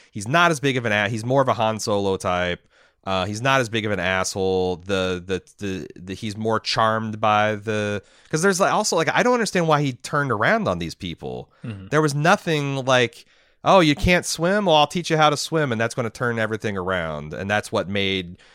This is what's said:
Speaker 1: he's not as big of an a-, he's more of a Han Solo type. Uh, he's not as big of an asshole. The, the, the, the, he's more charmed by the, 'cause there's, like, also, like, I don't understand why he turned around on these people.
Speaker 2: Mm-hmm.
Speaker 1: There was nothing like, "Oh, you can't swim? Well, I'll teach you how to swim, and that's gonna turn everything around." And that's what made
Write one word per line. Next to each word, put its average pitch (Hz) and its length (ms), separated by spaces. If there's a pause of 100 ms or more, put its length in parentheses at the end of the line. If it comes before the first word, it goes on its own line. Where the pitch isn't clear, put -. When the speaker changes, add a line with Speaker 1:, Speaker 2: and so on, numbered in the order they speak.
(120)
Speaker 1:
he's 104 160
not 170 240
as 147 80
big 131 180
of 120 80
an 110 60
a-, 104 180
he's 110 160
more 135 160
of 131 60
a 117 60
Han 110 260
Solo 101 380
type. 90 500 (380)
Uh, 95 200
he's 104 160
not 135 200
as 113 80
big 107 160
of 107 60
an 95 80
asshole. 92 800
The, 92 480
the, 92 160 (180)
the, 95 360
the, 92 200
he's 104 200
more 110 240
charmed 110 600
by 107 340
the, 104 480 (260)
'cause 156 120
there's, 185 180
like, 151 140
also, 202 240
like, 160 160
I 165 100
don't 247 100
understand 190 360
why 147 120
he 139 120
turned 143 380
around 147 360
on 90 120
these 82 160
people. 69 540 (140)
Speaker 2:
Mm-hmm. 101 240
Speaker 1:
There 151 140
was 147 120
nothing 147 720
like, 127 400 (380)
"Oh, 180 160
you 151 160
can't 180 300
swim? 196 400
Well, 160 100
I'll 147 120
teach 170 220
you 160 80
how 151 120
to 147 80
swim, 151 340
and 110 80
that's 113 160
gonna 117 140
turn 117 300
everything 107 380
around." 80 560
And 98 160
that's 104 220
what 95 160
made 95 500 (180)